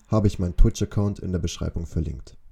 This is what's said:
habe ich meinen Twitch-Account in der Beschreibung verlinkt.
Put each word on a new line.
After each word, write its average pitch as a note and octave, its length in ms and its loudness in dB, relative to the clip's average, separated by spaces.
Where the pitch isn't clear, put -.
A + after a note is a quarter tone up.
habe G#2 220 2
ich - 100 -4
meinen F2+ 180 -2
Twitch-Account G2+ 640 2
in F#2+ 140 -8
der F2+ 80 -2
Beschreibung E2+ 460 -6
verlinkt. D#2 520 -6